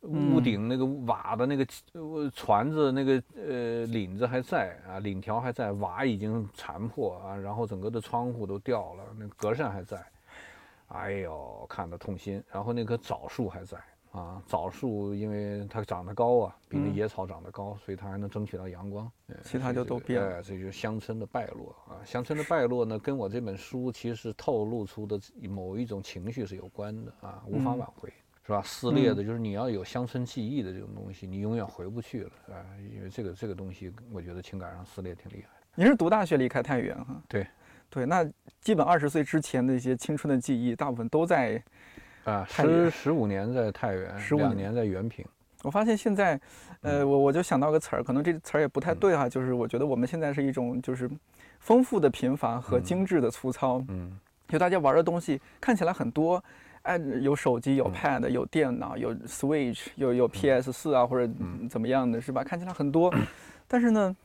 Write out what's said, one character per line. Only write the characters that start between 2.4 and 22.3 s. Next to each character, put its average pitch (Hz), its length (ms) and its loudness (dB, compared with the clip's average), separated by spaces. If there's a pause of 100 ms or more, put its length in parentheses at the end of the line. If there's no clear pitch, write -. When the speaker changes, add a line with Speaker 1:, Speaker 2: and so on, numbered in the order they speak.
Speaker 2:
子 151 220 4
那 135 140 0
个， 131 180 4 (140)
呃， 117 500 -4
领 101 320 -4
子 120 80 0
还 127 160 0
在 104 340 -2 (120)
啊， 92 100 -8
领 101 220 -4
条 110 200 -2
还 123 120 -4
在， 117 180 -2
瓦 101 340 -4
已 117 140 0
经 110 340 -2
残 - 360 -8
破 107 300 -4
啊， 98 180 -10
然 98 180 -6
后 117 100 -2
整 104 160 -8
个 101 80 -4
的 117 120 -4
窗 120 320 -4
户 117 120 -6
都 98 140 -4
掉 101 360 -2
了， 95 100 -16 (120)
那 107 80 -12
个 101 120 -12
格 107 180 0
扇 131 160 -2
还 98 140 -6
在， 95 200 -12 (840)
哎 95 240 -8
呦， 76 560 -8
看 90 200 -8
得 85 80 -12
痛 92 220 -8
心。 98 320 -8
然 98 140 -8
后 117 80 -4
那 117 120 -2
棵 117 120 -2
枣 - 320 -8
树 113 200 -4
还 87 160 -10
在 87 140 -16 (320)
啊， 90 340 -12
枣 87 240 -4
树 101 460 -4
因 107 160 -4
为 101 400 -6
它 110 120 -6
长 90 220 -6
得 95 80 -10
高 117 280 4
啊， 92 140 -2 (140)
比 - 80 -4
那 98 140 0
野 101 180 0
草 95 180 -6
长 87 160 -12
得 92 80 -16
高， 101 200 -10
Speaker 1:
嗯。 104 120 -12
Speaker 2:
所 98 120 -8
以 - 20 -12
它 98 140 -10
还 98 80 -6
能 101 100 -6
争 104 160 -4
取 95 140 -8
到 92 100 -10
阳 90 220 -12
光。 107 200 -10 (180)
呃， - 140 -14
Speaker 1:
其 - 160 -6
他 127 140 -2
就 123 100 0
都 123 160 -4
变 120 220 -2
了。 98 80 -2
Speaker 2:
所 92 60 -6
以 - 0 -
这 - 0 -
个， 87 40 -10
哎， 90 40 -12
所 98 140 -10
以 92 40 -8
就 95 100 -8
乡 110 300 -4
村 113 180 -8
的 110 60 -6
败 117 220 -6
落 113 280 -14 (140)
啊， 90 160 -16
乡 123 180 -4
村 151 140 -4